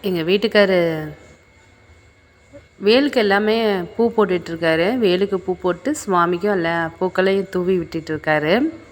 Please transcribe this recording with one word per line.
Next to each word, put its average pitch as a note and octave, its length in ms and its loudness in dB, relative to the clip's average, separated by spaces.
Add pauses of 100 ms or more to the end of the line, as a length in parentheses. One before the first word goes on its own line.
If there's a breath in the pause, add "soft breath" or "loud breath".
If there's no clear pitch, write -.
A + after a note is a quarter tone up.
எங்க F3+ 200 -2
வீட்டுக்காரு F3+ 840 2 (1800)
வேலுக்கு C4 360 4
எல்லாமே G#3+ 640 2
பூ A3+ 340 -2
போட்டுட்ருக்காரு. F3 840 0
வேலுக்கு F#3+ 360 2
பூ F#3 220 -4
போட்டு F#3 400 -2 (100)
சுவாமிக்கும் F3+ 460 0
எல்லா E3 380 -2 (100)
பூக்களையும் F#3+ 480 0
தூவி F3+ 300 -2
விட்டுட்ருக்காரு. D#3+ 1000 -2 (100)